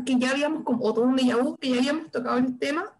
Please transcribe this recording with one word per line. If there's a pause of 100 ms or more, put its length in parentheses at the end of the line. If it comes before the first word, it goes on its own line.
que
ya
habíamos,
como,
o
tuve
un
déjà
vu,
que
ya
habíamos
tocado
el
tema.